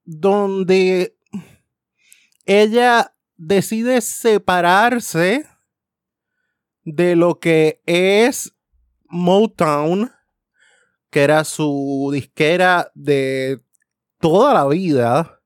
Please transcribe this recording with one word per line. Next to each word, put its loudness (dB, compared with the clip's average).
donde 0
ella 2
decide -2
separarse 0
de -2
lo 0
que 0
es 0
Motown, 0
que 0
era 2
su -6
disquera -2
de -4
toda 2
la 2
vida -2